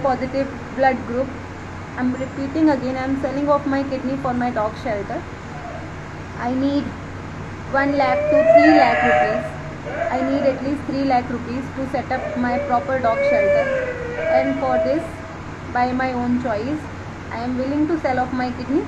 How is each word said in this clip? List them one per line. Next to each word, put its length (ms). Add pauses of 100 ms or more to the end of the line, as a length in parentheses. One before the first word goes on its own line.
positive 480 (240)
blood 320
group। 160 (680)
I'm 200
repeating 560
again, 260
I'm 240
selling 300
off 160
my 160
kidney 340
for 160
my 180
dog 220 (100)
shelter. 400 (1160)
I 160
need 300 (840)
one 280
lakh 200 (120)
to 80 (140)
three 280
lakh 280
rupees. 920 (120)
I 200
need 120 (100)
at 120
least 200
three 200
lakh 240
rupees 340 (140)
to 140
set 200
up 280
my 220
proper 380
dog 200 (100)
shelter. 380 (720)
And 200
for 200
this, 260 (680)
by 180
my 220
own 280
choice, 380 (500)
I 100
am 180
willing 300
to 120
sell 200
off 120
my 200
kidney. 360